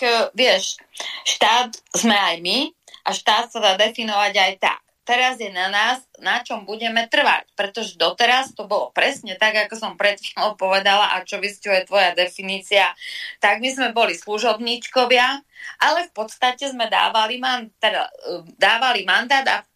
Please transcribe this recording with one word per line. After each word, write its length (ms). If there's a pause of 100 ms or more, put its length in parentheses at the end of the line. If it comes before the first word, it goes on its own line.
e, 320
vieš, 480 (400)
štát 480 (240)
sme 240
aj 240
my 320 (320)
a 80
štát 400
sa 80
dá 160
definovať 560
aj 240
tak. 240 (260)
Teraz 320
je 80
na 240
nás, 320 (160)
na 240
čom 240
budeme 400
trvať, 480
pretože 400
doteraz 560
to 160
bolo 240
presne 480
tak, 160
ako 240
som 160
pred 240
chvíľou 400
povedala 560
a 80
čo 160
vystihuje 480
tvoja 240
definícia, 800 (480)
tak 240
my 80
sme 240
boli 160
služobníčkovia, 1300 (400)
ale 240
v 80
podstate 560
sme 240
dávali 480
man-, 400
teda, 240
e, 80 (480)
dávali 480
mandát 400
a 160 (120)